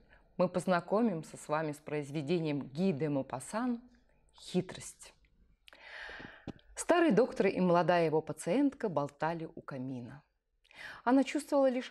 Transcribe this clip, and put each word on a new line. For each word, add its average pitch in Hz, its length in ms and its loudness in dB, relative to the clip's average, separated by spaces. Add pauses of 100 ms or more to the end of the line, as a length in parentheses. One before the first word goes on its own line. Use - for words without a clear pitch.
(360)
мы 180 120 2
познакомимся 180 880 0
с - 120 -18
вами 151 240 -2
с 143 60 -10
произведением 147 840 -2
Ги 175 300 0
де 147 160 -2
Мопассан 208 760 -4 (560)
«Хитрость». - 760 -6 (1600)
Старый 330 340 4
доктор 214 380 4
и - 120 0
молодая 175 460 4
его 156 160 2
пациентка 233 680 0
болтали 160 680 -4
у - 40 -14
камина. 127 600 -10 (800)
Она 262 220 4
чувствовала 277 440 2
лишь 247 220 -2